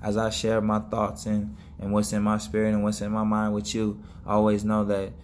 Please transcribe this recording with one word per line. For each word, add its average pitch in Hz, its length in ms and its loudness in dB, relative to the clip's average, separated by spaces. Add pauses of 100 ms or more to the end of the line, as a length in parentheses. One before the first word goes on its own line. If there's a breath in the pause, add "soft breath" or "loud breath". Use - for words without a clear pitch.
as 104 140 0
I 110 120 2
share 110 320 2
my 107 180 2
thoughts 107 460 -2
and, 104 300 -2 (240 loud breath)
and 98 140 -4
what's 104 200 2
in 104 80 2
my 107 160 2
spirit 107 360 0
and 104 100 2
what's 104 180 0
in 104 100 -4
my 110 120 0
mind 107 300 2
with 104 200 -4
you, 107 300 -2 (220 loud breath)
always 104 380 4
know 107 220 2
that 98 280 -2 (100)